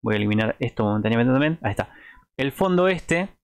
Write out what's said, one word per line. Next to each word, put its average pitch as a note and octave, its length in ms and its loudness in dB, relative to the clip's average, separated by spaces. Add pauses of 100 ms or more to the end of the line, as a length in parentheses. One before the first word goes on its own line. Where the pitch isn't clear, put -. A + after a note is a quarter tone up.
voy A2 120 -2
a G#2+ 40 0
eliminar G#2 420 0
esto A2+ 260 -2
momentáneamente A2 480 2
también, D3+ 280 0
ahí G#2 100 -4
está. - 220 -8 (440)
El C3+ 160 -4
fondo F3+ 340 2
este F3+ 560 -2